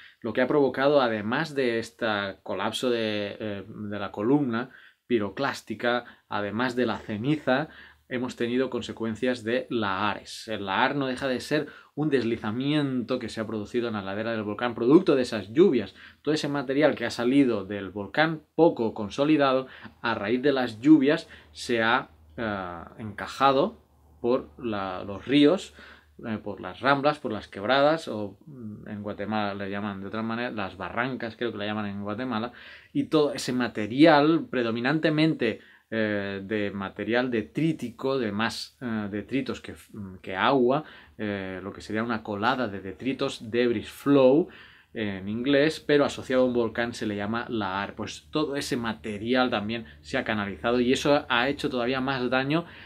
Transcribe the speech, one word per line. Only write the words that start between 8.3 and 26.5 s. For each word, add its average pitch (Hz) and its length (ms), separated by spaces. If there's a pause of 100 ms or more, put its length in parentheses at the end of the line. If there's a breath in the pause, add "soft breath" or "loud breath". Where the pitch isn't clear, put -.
tenido 127 360
consecuencias 113 720
de 117 260
lahares. 104 800
El 104 180
lahar 113 300
no 139 100
deja 131 220
de 127 120
ser 151 280 (260 loud breath)
un 151 160
deslizamiento 127 1080
que 107 100
se - 100
ha 110 60
producido 110 420
en 113 60
la 107 80
ladera 104 300
del 110 100
volcán, 104 320
producto 139 420
de 131 60
esas 110 320
lluvias. 131 400 (300 loud breath)
Todo 147 100
ese 151 140
material 139 480
que 117 100
ha 113 60
salido 120 540
del 98 260
volcán, 151 500 (140)
poco 143 400
consolidado, 131 720 (340 loud breath)
a 117 140
raíz 104 260
de 139 100
las 120 280
lluvias 143 500 (220 loud breath)
se 117 320
ha, 123 260 (260)
eh, 95 480 (140)
encajado 135 800 (420)
por - 360
la, 101 460
los 98 240
ríos, 143 480 (500 loud breath)
eh, 107 180
por - 180